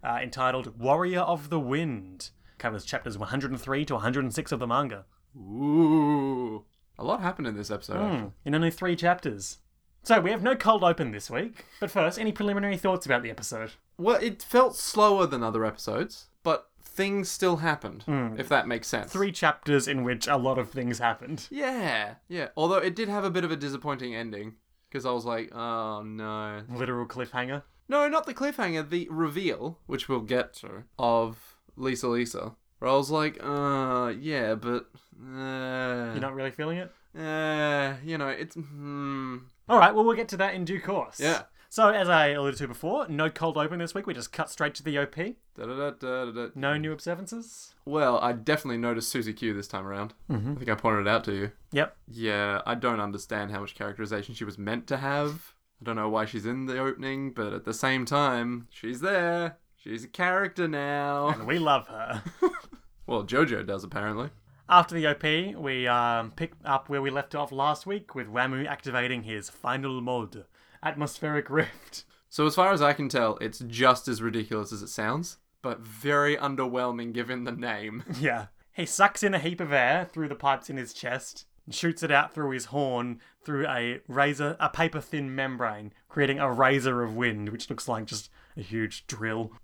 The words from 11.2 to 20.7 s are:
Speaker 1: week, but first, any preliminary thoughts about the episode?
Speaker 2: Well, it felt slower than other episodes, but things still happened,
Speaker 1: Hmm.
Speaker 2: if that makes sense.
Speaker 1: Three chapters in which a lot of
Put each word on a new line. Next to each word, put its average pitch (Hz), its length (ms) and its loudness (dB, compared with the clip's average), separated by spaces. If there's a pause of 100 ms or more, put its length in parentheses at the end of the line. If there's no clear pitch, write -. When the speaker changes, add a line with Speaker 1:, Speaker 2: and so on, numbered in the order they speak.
Speaker 1:
week, 185 360 -6 (140)
but 202 100 -4
first, 175 300 0
any 220 120 0
preliminary 202 460 0
thoughts 185 280 0
about 123 180 4
the 113 80 -6
episode? 110 400 -8 (260)
Speaker 2:
Well, 220 240 4
it 226 220 -2
felt 247 320 6
slower 208 500 6
than 135 180 0
other 113 220 2
episodes, 110 640 -4 (160)
but - 260 0 (140)
things 196 460 -2
still 180 280 2
happened, 147 460 -2
Speaker 1:
Hmm. 127 340 0
Speaker 2:
if 131 120 -4
that 139 180 4
makes 117 200 -4
sense. 107 240 -4
Speaker 1:
Three 196 200 0
chapters 147 560 2
in 135 160 0
which 120 240 -2
a 143 100 4
lot 127 220 2
of 110 120 -2